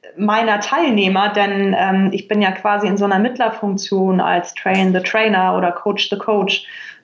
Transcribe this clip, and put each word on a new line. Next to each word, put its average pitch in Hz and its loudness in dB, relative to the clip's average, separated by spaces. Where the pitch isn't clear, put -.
meiner 214 0
Teilnehmer, 208 2
denn, 196 0
ähm, 190 2
ich 190 -6
bin 214 2
ja 190 2
quasi 208 -2
in 190 0
so 202 0
einer 196 2
Mittlerfunktion 196 0
als 175 -2
Train 190 0
the 185 0
Trainer 185 0
oder 180 0
Coach - -4
the 202 -2
Coach, 202 -2